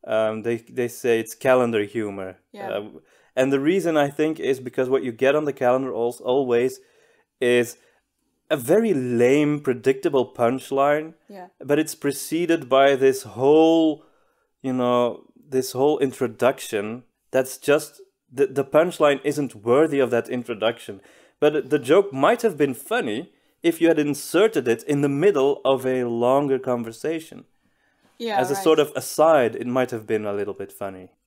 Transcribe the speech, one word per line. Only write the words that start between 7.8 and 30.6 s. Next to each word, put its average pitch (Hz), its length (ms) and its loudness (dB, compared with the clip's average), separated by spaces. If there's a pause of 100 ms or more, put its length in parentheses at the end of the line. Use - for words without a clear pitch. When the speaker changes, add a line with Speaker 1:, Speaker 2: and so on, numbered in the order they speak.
Speaker 1:
a 156 80 -2
very 180 380 2
lame, 135 680 2
predictable 135 760 0
punchline, 139 760 0 (160)
Speaker 2:
Yeah. 185 200 -20 (140)
Speaker 1:
but 147 160 0
it's 156 160 -4
preceded 160 760 -4
by 135 280 4
this 131 280 2
whole, 156 760 4 (600)
you 131 100 -4
know, 123 520 0 (260)
this 131 220 -2
whole 143 260 2
introduction 120 1040 -2 (280)
that's 131 280 -2
just, 147 420 -2 (320)
the, 131 140 2
the 135 180 -4
punchline 151 580 2
isn't 143 320 -4
worthy 135 460 2
of 123 100 2
that 117 200 0
introduction. 113 680 -4 (400)
But 147 300 0
the 147 80 2
joke 196 340 2
might 160 300 0
have 208 140 -2
been 139 180 0
funny 147 580 -6 (300)
if 165 200 0
you 165 60 6
had 160 100 4
inserted 151 680 0
it 117 180 0
in 143 180 0
the 143 80 0
middle 143 540 2
of 131 220 2
a 127 180 0
longer 127 540 0
conversation. 127 880 -6 (720)
Speaker 2:
Yeah, 226 200 -6
Speaker 1:
As 131 120 0
a 143 40 0
Speaker 2:
right. - 80 -6
Speaker 1:
sort 156 160 0
of 143 160 0
aside, 143 600 2
it 117 100 -8
might 123 260 -2
have 110 140 -10
been 107 200 -4
a 101 80 -6
little 101 180 -6
bit 98 200 -12